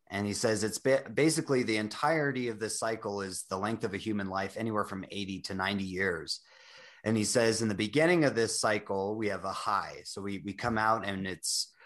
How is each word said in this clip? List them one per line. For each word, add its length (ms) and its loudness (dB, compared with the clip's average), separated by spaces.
And 140 -2
he 80 0
says 300 2
it's 160 -2
ba-, 240 4
basically 480 4
the 160 2
entirety 720 0
of 120 -4
this 200 -4
cycle 420 -2
is 260 -6
the 120 -2
length 240 -2
of 100 -2
a 40 -2
human 300 -2
life, 300 -2
anywhere 280 0
from 260 -8
eighty 300 -6
to 120 -8
ninety 300 0
years. 560 -2
And 120 2
he 100 2
says, 360 4
"In 60 2
the 80 -2
beginning 480 4
of 100 4
this 260 2
cycle, 560 0
we 120 -2
have 180 -2
a 60 -4
high." 540 -2
So 160 -10
we, 220 -6
we 100 -6
come 260 0
out 260 4
and 220 -2
it's 440 -2